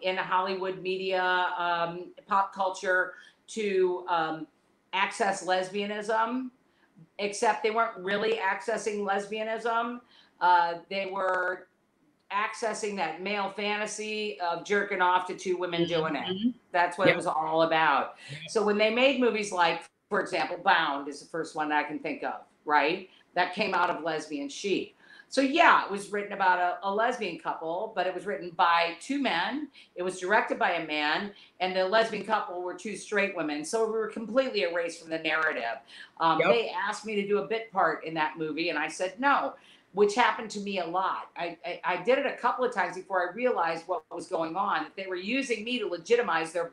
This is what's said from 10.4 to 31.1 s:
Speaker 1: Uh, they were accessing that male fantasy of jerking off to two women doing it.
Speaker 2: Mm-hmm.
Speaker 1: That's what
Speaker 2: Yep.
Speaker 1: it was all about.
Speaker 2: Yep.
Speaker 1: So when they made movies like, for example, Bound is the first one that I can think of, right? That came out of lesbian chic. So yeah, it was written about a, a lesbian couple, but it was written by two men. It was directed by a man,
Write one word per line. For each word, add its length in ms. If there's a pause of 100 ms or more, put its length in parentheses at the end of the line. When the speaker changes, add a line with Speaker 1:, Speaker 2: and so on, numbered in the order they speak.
Speaker 1:
Uh, 340 (160)
they 160
were 640 (640)
accessing 640
that 260
male 320
fantasy 840
of 240
jerking 360
off 280
to 80
two 200
women 300
doing 300
it. 100
Speaker 2:
Mm-hmm. 220 (240)
Speaker 1:
That's 260
what 80
Speaker 2:
Yep. 80
Speaker 1:
it 20
was 100
all 360
about. 540 (140)
Speaker 2:
Yep. 180
Speaker 1:
So 160
when 140
they 140
made 280
movies 320
like, 300 (260)
for 120
example, 360
Bound 500
is 140
the 80
first 260
one 140
that 100
I 60
can 160
think 240
of, 160 (240)
right? 440 (260)
That 200
came 200
out 140
of 140
lesbian 480
chic. 440 (360)
So 100
yeah, 460
it 40
was 200
written 240
about 240
a, 280
a 60
lesbian 460
couple, 580
but 100
it 80
was 120
written 240
by 500
two 220
men. 460 (260)
It 80
was 180
directed 380
by 140
a 140
man, 460 (280)